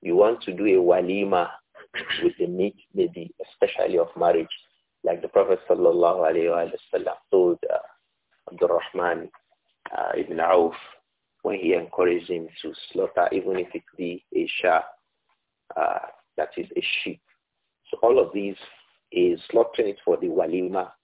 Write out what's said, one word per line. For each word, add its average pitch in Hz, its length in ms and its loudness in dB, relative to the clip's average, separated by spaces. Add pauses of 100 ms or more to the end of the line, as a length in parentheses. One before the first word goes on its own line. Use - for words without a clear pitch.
You 85 140 -2
want 110 260 4
to 98 100 -8
do 92 140 -4
a 95 160 6
walima 92 680 2 (720)
with 87 160 0
the 87 80 -2
meat, 92 300 -4 (180)
maybe 87 400 -4 (160)
especially 90 480 0
of 82 180 0
marriage, 85 320 2 (560)
like 87 180 -2
the 82 60 -8
Prophet 95 300 2 (100)
sallallahu 87 520 4 (100)
alaihi 85 400 0 (240)
wasallam 90 200 -2 (160)
told, 87 280 4 (140)
uh, - 60 0 (760)
Abdurrahman, 85 760 -2 (680)
uh, - 220 -4
ibn 82 220 -6
Auf 85 340 2 (680)
when 98 180 -4
he 95 140 2
encouraged 85 540 0
him 82 200 -6 (120)
to 78 120 -10 (200)
slaughter, 92 380 0
even 95 260 -2
if 90 160 -4
it 85 120 -10 (120)
be 87 280 -8 (100)
a 85 140 -2 (120)
shah, 85 220 2 (920)
uh, 78 220 -2 (380)
that 78 200 -4
is 87 100 -8 (100)
a 87 60 -4 (200)
sheep. - 180 -10 (680)
So - 120 -8
all 123 160 6
of 104 160 2
these 101 220 -6 (560)
is 87 280 2 (100)
slaughtering 113 400 2
it 101 140 -10
for 87 120 2
the 90 100 -2
walima, 90 640 -2 (140)